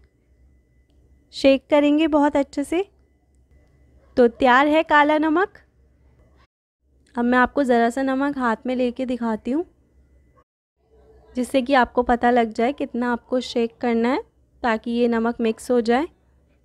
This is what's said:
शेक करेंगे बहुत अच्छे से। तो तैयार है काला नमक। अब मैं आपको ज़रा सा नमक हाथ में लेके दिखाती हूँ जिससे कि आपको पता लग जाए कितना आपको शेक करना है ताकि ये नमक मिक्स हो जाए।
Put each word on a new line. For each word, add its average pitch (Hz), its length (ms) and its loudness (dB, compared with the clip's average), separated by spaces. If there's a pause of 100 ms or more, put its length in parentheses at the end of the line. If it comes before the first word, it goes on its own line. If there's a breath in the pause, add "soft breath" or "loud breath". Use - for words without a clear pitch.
(1300)
शेक 269 360 2
करेंगे 294 400 2
बहुत 294 260 2
अच्छे 285 280 -2
से। 339 220 -4 (1300)
तो 240 120 4
तैयार 262 380 2
है 311 180 2
काला 302 340 4
नमक। 320 380 0 (1600)
अब 240 100 -2
मैं 247 120 2
आपको 254 260 0
ज़रा 233 260 2
सा 269 140 -6
नमक 269 340 -2
हाथ 240 180 -2 (100)
में 254 100 -4
लेके 247 320 -4
दिखाती 233 440 -6
हूँ 330 140 -4 (1700)
जिससे 254 260 -2
कि 269 140 -4
आपको 247 280 0
पता 240 280 0
लग 233 220 0
जाए 233 200 -2
कितना 247 380 -6
आपको 240 300 -6
शेक 233 360 -6
करना 233 320 -2
है 330 120 -2 (420)
ताकि 226 280 -4
ये 240 160 0
नमक 233 340 -2
मिक्स 226 300 -4
हो 247 100 2
जाए। 240 260 0 (580)